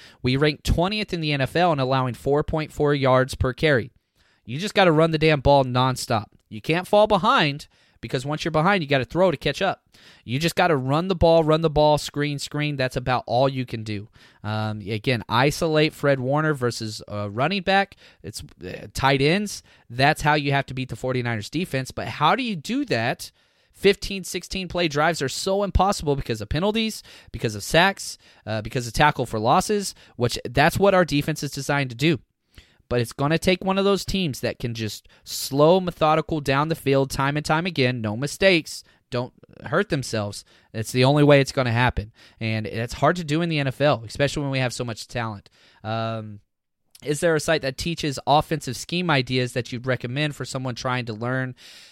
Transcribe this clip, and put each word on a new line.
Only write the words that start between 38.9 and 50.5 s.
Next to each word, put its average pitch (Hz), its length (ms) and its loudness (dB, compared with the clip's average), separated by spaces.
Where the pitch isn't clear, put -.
don't 123 240 -6
hurt 165 240 -2
themselves. 110 560 -6
It's 110 200 -8
the 127 120 4
only 147 200 6
way 143 180 8
it's 131 100 -2
gonna 123 200 -2
happen. 113 420 0
And 110 260 -4
it's 113 280 -8
hard 165 240 2
to 175 80 -8
do 151 160 -2
in 175 80 -2
the 156 100 -2
N 139 80 -2
F 131 140 -4
L, 135 240 2
especially 143 380 -4
when 143 80 -4
we 135 80 -2
have 127 120 -2
so 123 140 -6
much 113 220 -10
talent. 113 420 -8
Um, 110 560 -6
is 147 160 -4
there 170 160 2
a 151 60 0
site 160 220 0
that 135 140 -6
teaches 156 480 -4
offensive 143 520 0
scheme 175 320 -4
ideas 127 420 0
that 123 220 -6
you'd 120 120 -10
recommend 131 480 -4
for 135 120 -10
someone 131 300 -8